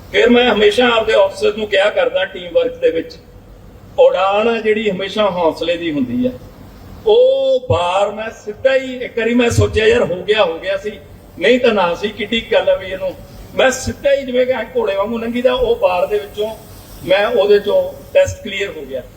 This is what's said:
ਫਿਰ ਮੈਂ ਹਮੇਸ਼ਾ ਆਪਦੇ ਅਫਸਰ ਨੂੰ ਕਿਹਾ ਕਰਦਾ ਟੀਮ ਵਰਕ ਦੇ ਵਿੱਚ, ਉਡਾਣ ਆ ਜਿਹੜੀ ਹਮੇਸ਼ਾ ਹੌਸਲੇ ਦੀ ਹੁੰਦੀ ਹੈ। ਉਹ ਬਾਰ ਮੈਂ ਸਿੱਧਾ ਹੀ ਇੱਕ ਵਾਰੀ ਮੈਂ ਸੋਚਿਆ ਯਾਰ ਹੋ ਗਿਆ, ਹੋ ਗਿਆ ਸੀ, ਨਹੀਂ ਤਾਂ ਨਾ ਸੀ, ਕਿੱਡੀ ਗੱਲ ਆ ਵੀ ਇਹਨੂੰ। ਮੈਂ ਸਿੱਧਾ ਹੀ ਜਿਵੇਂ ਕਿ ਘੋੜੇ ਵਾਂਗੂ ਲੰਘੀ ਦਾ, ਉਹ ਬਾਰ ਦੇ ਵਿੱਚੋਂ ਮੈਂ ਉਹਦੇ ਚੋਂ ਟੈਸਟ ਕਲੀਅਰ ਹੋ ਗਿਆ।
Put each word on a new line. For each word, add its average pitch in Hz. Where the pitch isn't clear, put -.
ਫਿਰ 214
ਮੈਂ 240
ਹਮੇਸ਼ਾ 208
ਆਪਦੇ 220
ਅਫਸਰ 208
ਨੂੰ 214
ਕਿਹਾ 196
ਕਰਦਾ 185
ਟੀਮ 180
ਵਰਕ 165
ਦੇ 165
ਵਿੱਚ, -
ਉਡਾਣ 190
ਆ 233
ਜਿਹੜੀ 214
ਹਮੇਸ਼ਾ 196
ਹੌਸਲੇ 170
ਦੀ 165
ਹੁੰਦੀ 123
ਹੈ। 127
ਉਹ 262
ਬਾਰ 180
ਮੈਂ 220
ਸਿੱਧਾ 262
ਹੀ 262
ਇੱਕ 247
ਵਾਰੀ 226
ਮੈਂ 240
ਸੋਚਿਆ 208
ਯਾਰ 233
ਹੋ 170
ਗਿਆ, 208
ਹੋ 165
ਗਿਆ 190
ਸੀ, 208
ਨਹੀਂ 240
ਤਾਂ 233
ਨਾ 180
ਸੀ, 208
ਕਿੱਡੀ 226
ਗੱਲ -
ਆ -
ਵੀ 190
ਇਹਨੂੰ। 185
ਮੈਂ 254
ਸਿੱਧਾ 254
ਹੀ 277
ਜਿਵੇਂ 254
ਕਿ 254
ਘੋੜੇ 208
ਵਾਂਗੂ 220
ਲੰਘੀ 233
ਦਾ, 247
ਉਹ 240
ਬਾਰ 180
ਦੇ 208
ਵਿੱਚੋਂ 208
ਮੈਂ 190
ਉਹਦੇ 208
ਚੋਂ 190
ਟੈਸਟ -
ਕਲੀਅਰ 196
ਹੋ 151
ਗਿਆ। 131